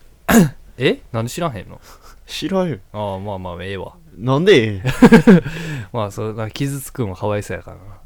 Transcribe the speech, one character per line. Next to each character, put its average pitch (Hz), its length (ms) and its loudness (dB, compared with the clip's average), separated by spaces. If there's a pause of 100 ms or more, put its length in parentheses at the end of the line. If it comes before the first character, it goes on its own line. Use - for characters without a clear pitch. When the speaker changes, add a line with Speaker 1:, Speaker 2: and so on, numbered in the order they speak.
(320)
Speaker 1:
<coughs> - 440 2
え？ 170 240 -2 (100)
な 113 120 -4
ん - 20 -6
で 117 60 -8
知 - 100 -10
ら 170 80 -2
へ 101 140 -10
ん - 80 -20
の？ - 100 -20 (460)
Speaker 2:
知 - 240 -10
ら 190 140 0
ん 175 40 -4
よ。 110 100 -8 (140)
Speaker 1:
あ 104 220 -8
あ、 95 40 -8
ま 101 160 -10
あ 92 40 -10
ま 92 140 -10
あ、 87 120 -12
え 98 80 -10
え 98 60 -8
わ。 - 160 -14 (200)
Speaker 2:
な 131 240 -2
ん 175 60 -2
で 117 300 4
え 92 100 -8
え 180 480 8
ん？ 170 160 8
Speaker 1:
<laughs> 160 420 -10
ま 113 140 -6
あ、 101 60 -8
そ 110 180 -8
う、 110 60 -8
な 110 100 -8
ん 107 40 -8
か - 20 -12
傷 139 320 -8
つ - 100 -16
く 131 100 -8
ん 104 60 -4
は 92 80 -10
か 101 100 -8
わ 104 120 -2
い 101 40 -6
そ 95 120 -10
う - 20 -8
や 85 60 -16
か 92 80 -20
ら 87 80 -20
な。 90 40 -20 (240)